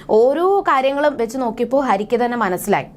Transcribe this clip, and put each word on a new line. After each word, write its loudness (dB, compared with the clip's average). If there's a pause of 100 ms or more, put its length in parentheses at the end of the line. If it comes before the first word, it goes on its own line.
ഓരോ 4 (100)
കാര്യങ്ങളും 0
വെച്ച് -4
നോക്കിയപ്പോൾ -2
ഹരിക്ക് 0
തന്നെ -4
മനസ്സിലായി -2 (120)